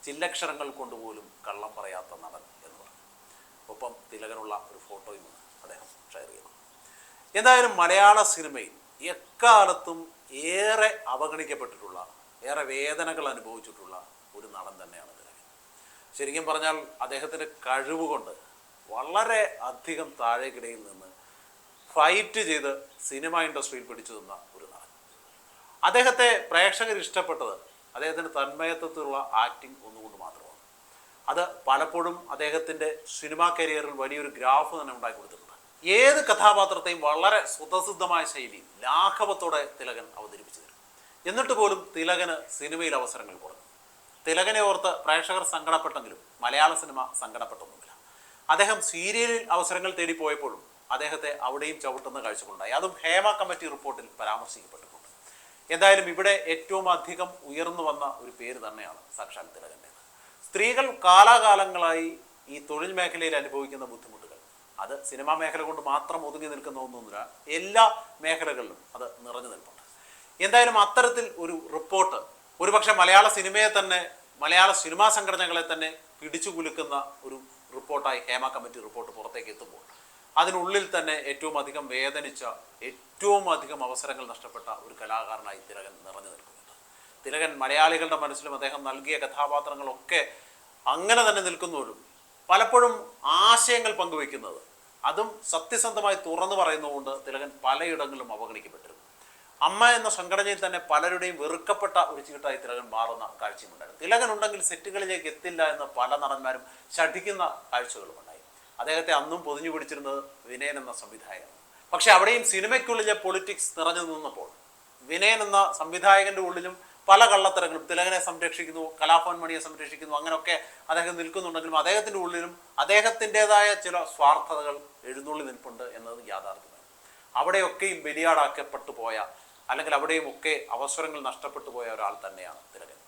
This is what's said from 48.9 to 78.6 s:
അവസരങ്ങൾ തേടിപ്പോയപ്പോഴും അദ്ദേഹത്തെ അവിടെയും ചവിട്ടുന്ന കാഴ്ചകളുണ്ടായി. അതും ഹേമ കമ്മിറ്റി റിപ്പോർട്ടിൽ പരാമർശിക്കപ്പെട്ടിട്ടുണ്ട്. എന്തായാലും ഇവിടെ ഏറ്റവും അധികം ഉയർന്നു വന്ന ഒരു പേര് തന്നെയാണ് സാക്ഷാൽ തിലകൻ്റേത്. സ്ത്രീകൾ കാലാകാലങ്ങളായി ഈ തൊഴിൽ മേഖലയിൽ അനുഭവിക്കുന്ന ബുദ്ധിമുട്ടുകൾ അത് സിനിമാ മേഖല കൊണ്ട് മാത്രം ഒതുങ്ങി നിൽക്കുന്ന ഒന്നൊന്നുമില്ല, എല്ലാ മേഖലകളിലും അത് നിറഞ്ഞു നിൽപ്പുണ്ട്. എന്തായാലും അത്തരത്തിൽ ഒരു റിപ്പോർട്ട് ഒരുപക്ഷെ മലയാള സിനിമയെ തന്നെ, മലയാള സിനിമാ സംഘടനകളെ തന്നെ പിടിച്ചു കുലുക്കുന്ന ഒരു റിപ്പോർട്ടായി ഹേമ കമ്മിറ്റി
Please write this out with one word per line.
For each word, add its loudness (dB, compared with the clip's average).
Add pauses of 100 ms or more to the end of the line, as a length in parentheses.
അവസരങ്ങൾ -2
തേടിപ്പോയപ്പോഴും -4 (320)
അദ്ദേഹത്തെ -6 (160)
അവിടെയും -6
ചവിട്ടുന്ന -10
കാഴ്ചകളുണ്ടായി. -10
അതും -6 (100)
ഹേമ 2 (140)
കമ്മിറ്റി -6
റിപ്പോർട്ടിൽ -12 (120)
പരാമർശിക്കപ്പെട്ടിട്ടുണ്ട്. -10 (600)
എന്തായാലും 6
ഇവിടെ 2 (200)
ഏറ്റവും -4
അധികം -8 (220)
ഉയർന്നു -6
വന്ന -4 (180)
ഒരു -16
പേര് -10
തന്നെയാണ് -14 (180)
സാക്ഷാൽ -14
തിലകൻ്റേത്. -20 (460)
സ്ത്രീകൾ 2 (200)
കാലാകാലങ്ങളായി 8 (440)
ഈ -14 (120)
തൊഴിൽ -6
മേഖലയിൽ -2
അനുഭവിക്കുന്ന -10
ബുദ്ധിമുട്ടുകൾ -20 (440)
അത് -10 (140)
സിനിമാ -2
മേഖല -6
കൊണ്ട് -10 (100)
മാത്രം -4
ഒതുങ്ങി -12
നിൽക്കുന്ന -14
ഒന്നൊന്നുമില്ല, -16 (380)
എല്ലാ 6 (380)
മേഖലകളിലും -6 (160)
അത് -12 (200)
നിറഞ്ഞു -12
നിൽപ്പുണ്ട്. -20 (640)
എന്തായാലും 8
അത്തരത്തിൽ 4 (160)
ഒരു -6 (180)
റിപ്പോർട്ട് 2 (440)
ഒരുപക്ഷെ 6
മലയാള 10 (120)
സിനിമയെ 2
തന്നെ, 2 (440)
മലയാള 8 (120)
സിനിമാ 2
സംഘടനകളെ -2
തന്നെ -4 (300)
പിടിച്ചു -8
കുലുക്കുന്ന -6 (300)
ഒരു -14 (380)
റിപ്പോർട്ടായി -4
ഹേമ -2
കമ്മിറ്റി -12